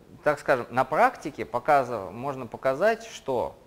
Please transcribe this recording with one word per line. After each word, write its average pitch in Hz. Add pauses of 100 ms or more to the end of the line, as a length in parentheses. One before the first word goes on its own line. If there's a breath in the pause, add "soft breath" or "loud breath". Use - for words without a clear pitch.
(240)
так 147
скажем, 123
на 123
практике 165
показыв-, 120
можно 131
показать, 160
что, 110 (100)